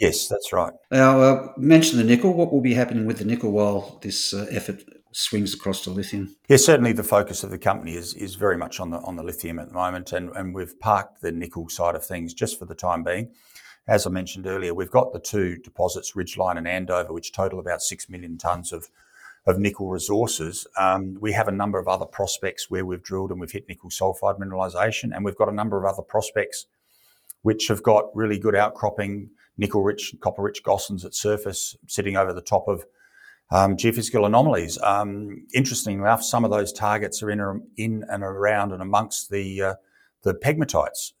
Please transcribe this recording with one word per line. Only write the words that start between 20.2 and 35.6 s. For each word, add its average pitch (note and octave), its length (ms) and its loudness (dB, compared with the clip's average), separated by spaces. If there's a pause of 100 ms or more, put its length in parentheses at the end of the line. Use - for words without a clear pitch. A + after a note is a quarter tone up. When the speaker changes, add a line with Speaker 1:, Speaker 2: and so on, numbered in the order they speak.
Speaker 1:
Um, F#2+ 420 2
we G#2+ 140 -2
have G#2 160 0
a G2 40 0
number G2+ 260 -2
of F#2 100 -2
other F#2 160 0
prospects - 640 -6
where F#2 160 -4
we've F2+ 180 -6
drilled F#2+ 280 -6
and F2+ 100 -8
we've E2+ 100 -12
hit - 180 -12
nickel - 200 -16
sulphide F#2+ 480 -2
mineralisation, F#2+ 760 -2
and G2+ 100 -4
we've G2 140 -4
got G#2+ 100 4
a G#2 60 -2
number G#2 240 -2
of F#2+ 120 2
other F#2+ 120 -6
prospects - 640 -2 (720)
which A2 280 2
have G#2 140 0
got G#2+ 320 4
really G#2 240 0
good G2+ 180 2
outcropping, G2+ 760 0 (260)
nickel-rich, G2+ 640 0
copper-rich G2+ 420 -2
gossans G2 420 -2
at - 100 -12
surface G#2 640 -4 (100)
sitting G2 300 -4
over F#2+ 160 2
the F2+ 100 -8
top - 260 0
of, G2 160 -2 (680)
um, G2 240 6
geophysical A2+ 500 2
anomalies. G#2+ 560 2
Um, G2+ 720 -2
interestingly A#2 460 0